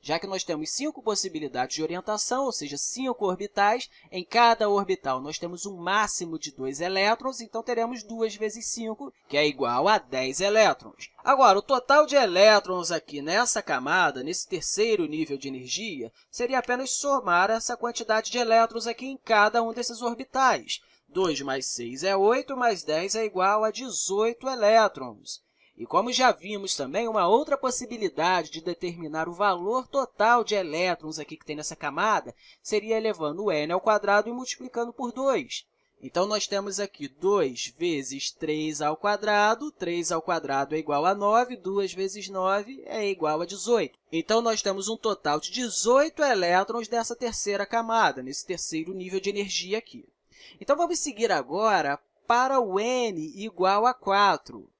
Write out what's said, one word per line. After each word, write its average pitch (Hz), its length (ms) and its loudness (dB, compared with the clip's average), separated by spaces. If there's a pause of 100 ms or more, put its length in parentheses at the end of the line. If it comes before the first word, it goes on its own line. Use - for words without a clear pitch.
já 160 160 -2
que 185 80 -6
nós 190 180 -6
temos 156 280 -6
cinco 285 320 -6
possibilidades 156 720 -4
de 156 80 -4
orientação, 208 640 -2
ou 247 60 -2
seja, 143 260 -6
cinco 247 500 -2
orbitais. 202 640 0 (220)
Em 180 140 -8
cada 226 440 4
orbital, 185 520 0
nós 147 160 -10
temos 175 300 -8
um 196 100 -12
máximo 175 640 -2
de - 120 -12
dois 330 300 -6
elétrons, 208 600 0
então 226 200 -8
teremos 233 400 -4
duas 220 340 -4
vezes 214 300 -6
cinco, 226 480 -6 (160)
que 143 80 0
é 151 100 4
igual 131 400 0
a 214 120 4
dez 135 420 -4
elétrons. 202 720 2 (120)
Agora, 262 360 6
o - 20 -8
total 277 460 4
de 277 80 2
elétrons 190 760 6
aqui 147 300 -6
nessa 202 400 0
camada, 143 640 0
nesse 165 240 -6
terceiro 190 580 0
nível 147 320 -4
de 135 100 -8
energia, 131 640 -8 (180)
seria 254 280 -2
apenas 247 320 -2
somar 202 640 2
essa 233 260 -2
quantidade - 540 -2
de 240 80 -2
elétrons 226 480 2
aqui 240 180 -8
em 269 120 -10
cada 214 440 4
um 226 100 -2
desses 233 300 -6
orbitais. 240 800 0 (300)
Dois 165 300 0
mais 135 240 -4
seis 123 380 -6
é 196 120 2
oito, 247 400 2
mais 233 280 0
dez 170 320 -2
é 220 100 -2
igual 202 380 2
a 220 80 2
dezoito 226 760 -2
elétrons. 208 920 2 (340)
E 110 80 -12
como 208 300 0
já 247 180 4
vimos 196 440 -4
também, 156 320 -4
uma 208 200 2
outra 277 300 4
possibilidade 202 960 -2
de 165 100 -12
determinar 170 640 -6
o 175 60 -8
valor 202 540 0
total 240 560 2
de 214 100 -4
elétrons 165 640 -2
aqui 156 180 -12
que - 100 -20
tem 151 100 -8
nessa 151 200 -8
camada 160 600 -2 (260)
seria 214 340 -2
elevando 190 500 -2
o 196 60 0
n 156 220 0
ao 185 80 0
quadrado 208 480 2
e - 20 -8
multiplicando 247 640 -8
por 240 180 -8
dois. 254 540 -2 (340)
Então, 175 280 -2
nós 214 180 -2
temos 202 340 -4
aqui 170 280 -8
dois 160 680 0
vezes 139 540 -4
três 156 500 -4
ao 151 160 0
quadrado, 208 760 2
três 170 400 -4
ao 165 100 0
quadrado 147 540 -2
é - 20 0
igual 156 300 0
a 202 80 2
nove, 226 400 2
duas 190 360 -4
vezes 190 380 -6
nove 196 560 -2
é 208 240 -4
igual 160 320 0
a 175 40 -4
dezoito. 196 520 -2 (140)
Então, 214 320 0
nós 220 180 0
temos 196 260 -2
um 226 80 -4
total 170 440 -2
de - 100 -12
dezoito 254 720 2
elétrons 214 640 2
nessa 233 280 -2
terceira 202 500 -4
camada, 226 560 2
nesse 131 240 -10
terceiro 165 480 -6
nível 185 260 -6
de 190 120 -4
energia 196 480 -4
aqui. - 280 -20 (540)
Então, 285 140 2
vamos 330 240 0
seguir 220 320 0
agora 156 680 0 (260)
para 254 340 2
o 196 200 0
n 214 560 -2
igual 202 500 0
a - 80 4
quatro. 196 760 0 (100)